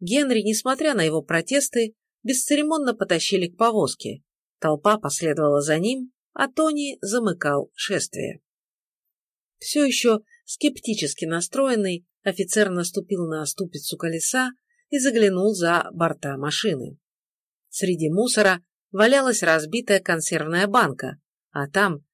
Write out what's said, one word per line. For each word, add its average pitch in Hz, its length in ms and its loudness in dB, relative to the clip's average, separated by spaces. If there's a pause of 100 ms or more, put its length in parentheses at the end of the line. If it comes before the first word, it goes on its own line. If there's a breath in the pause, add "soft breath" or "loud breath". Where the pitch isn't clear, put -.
Генри, 247 400 2
несмотря 262 520 0
на 196 80 0
его 160 200 0
протесты, 220 720 -2 (300)
бесцеремонно 285 680 0
потащили 185 540 0
к 175 100 -10
повозке. 202 680 -2 (340)
Толпа 156 400 2
последовала 147 640 0
за 151 180 0
ним, 254 320 -2 (220)
а - 160 -2
Тони 294 520 -2
замыкал 180 760 -2
шествие. - 640 -6 (1160)
Всё - 260 0
ещё 233 380 2 (220 soft breath)
скептически - 800 -4
настроенный, 185 800 -2 (200)
офицер 190 460 0
наступил 175 580 -4
на 156 180 -4
ступицу - 500 -8
колеса 170 540 -2 (400)
и 294 80 2
заглянул 214 560 2
за 170 380 2
борта 151 440 -2
машины. 143 600 -4 (720)
Среди 170 420 -2
мусора 196 500 2 (300)
валялась 240 540 4
разбитая 165 560 2
консервная 165 680 0
банка, 175 540 0 (320)
а 143 160 -4
там, 180 460 0